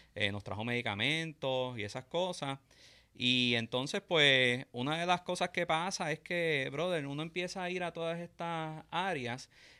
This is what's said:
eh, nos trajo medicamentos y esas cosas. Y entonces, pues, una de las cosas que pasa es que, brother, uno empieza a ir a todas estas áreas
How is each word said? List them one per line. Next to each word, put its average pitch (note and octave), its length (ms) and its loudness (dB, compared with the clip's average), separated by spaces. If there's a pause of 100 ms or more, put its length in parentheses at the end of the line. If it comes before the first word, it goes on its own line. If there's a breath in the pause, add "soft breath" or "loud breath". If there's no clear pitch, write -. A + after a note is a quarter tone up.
(160)
eh, G2+ 160 0
nos G2+ 120 -4
trajo G2+ 200 -4
medicamentos B2+ 1160 -2
y G2+ 40 -4
esas B2 220 -8
cosas. E3 540 -4 (560 soft breath)
Y B2 400 4
entonces, B2+ 520 0
pues, C3+ 640 6
una C#3+ 280 -2
de F3 80 -2
las F3+ 140 4
cosas F3+ 280 -2
que F3 160 -2
pasa E3+ 460 0
es D3+ 80 -4
que, D#3+ 520 0
brother, D#3 360 -2
uno C#3+ 160 -4
empieza F3+ 400 -6
a F3+ 80 -4
ir F3+ 120 -4
a E3+ 80 -4
todas E3 280 -4
estas E3 720 -6
áreas D3+ 580 -2 (300 soft breath)